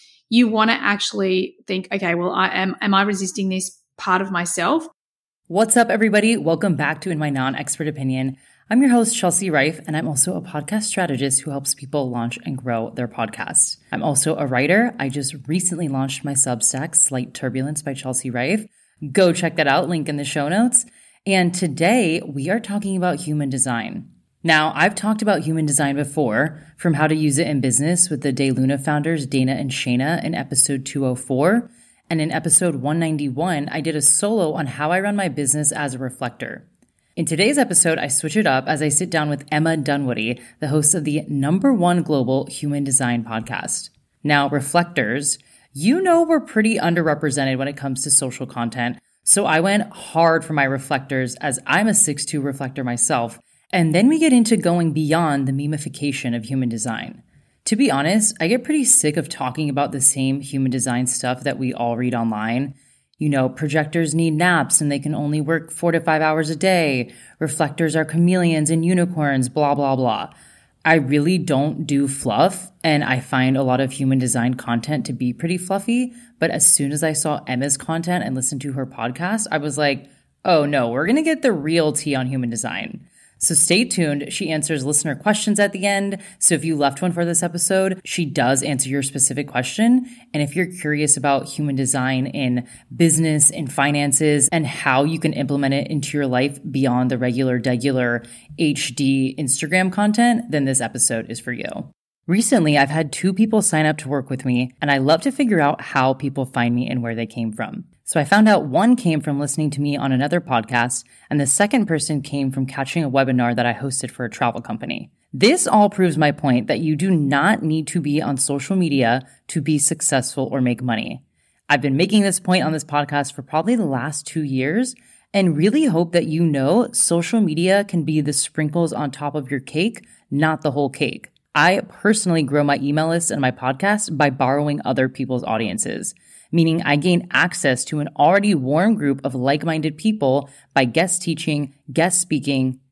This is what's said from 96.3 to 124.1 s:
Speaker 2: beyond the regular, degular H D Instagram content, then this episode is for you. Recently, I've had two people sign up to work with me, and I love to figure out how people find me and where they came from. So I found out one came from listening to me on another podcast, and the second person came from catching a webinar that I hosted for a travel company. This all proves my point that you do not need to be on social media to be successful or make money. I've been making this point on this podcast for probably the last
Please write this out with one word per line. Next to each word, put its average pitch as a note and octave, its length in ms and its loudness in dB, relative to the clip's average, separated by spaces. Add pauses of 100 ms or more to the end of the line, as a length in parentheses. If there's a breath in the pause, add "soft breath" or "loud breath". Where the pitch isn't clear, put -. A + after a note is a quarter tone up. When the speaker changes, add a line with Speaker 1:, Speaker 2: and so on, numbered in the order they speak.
Speaker 2:
beyond B2+ 400 2
the B2+ 80 0
regular, B2 400 0
degular B2 640 0 (340 loud breath)
H C#3+ 360 -2
D C3+ 420 0
Instagram D#3+ 560 0
content, A3 600 2
then C#3+ 120 2
this C3 160 0
episode A2+ 480 -2
is A#2 120 -8
for B2 120 -8
you. - 400 -8 (360)
Recently, E3+ 500 4
I've C#3 120 4
had D#3 220 -2
two F#3 220 0
people G#3+ 260 2
sign D#3 260 2
up D3+ 120 0
to C3+ 100 -12
work C#3 220 -4
with C3 140 -6
me, B2 260 0 (100)
and D3 80 -2
I C#3 100 2
love D3+ 240 4
to C4+ 100 0
figure A3 260 2
out D3 220 2
how C3 340 0
people C3+ 300 -4
find A#2+ 320 0
me A#2+ 100 -2
and B2 160 -4
where A2+ 140 -4
they A2+ 100 -4
came A2+ 240 -6
from. G#2+ 360 -8 (180)
So - 160 0
I D3 40 2
found G#3+ 240 6
out G3+ 180 4
one F#3+ 280 4
came E3 260 0
from C#3 200 -4
listening D3 300 -2
to C#3+ 100 -6
me C#3+ 160 -2
on C3+ 160 -2
another D3 280 0
podcast, A#2+ 640 -2 (280 soft breath)
and D3 100 0
the C#3 60 0
second G#3 400 2
person D3+ 340 -2
came C#3 320 -4
from C3+ 140 -2
catching C3+ 360 -4
a C#3 80 -2
webinar B2 460 2
that A#2+ 100 0
I A#2+ 60 0
hosted C3 380 -6
for - 140 -8
a A2+ 60 -6
travel A#2+ 300 -2
company. A2 500 -8 (220)
This A3+ 340 4
all G#3 220 4
proves F3+ 300 2
my D3+ 120 4
point B2+ 360 0
that A#2 140 0
you D#3 140 0
do F3+ 160 0
not D#3 520 2
need D#3 260 -2
to F3 120 -2
be D3 220 0
on C#3 140 -2
social C#3 400 -2
media C3+ 500 2 (220 loud breath)
to D#3+ 120 -4
be D3+ 180 0
successful C#3 760 -2
or C3+ 80 -2
make B2 220 0
money. A2+ 420 -4 (440)
I've C#3+ 120 4
been C3+ 160 0
making G3 260 4
this G3 160 0
point F3+ 260 2
on D#3 80 0
this D#3 120 -4
podcast C#3+ 480 -2
for C3 100 -12
probably E3 320 0
the A3+ 100 0
last C#3 420 -4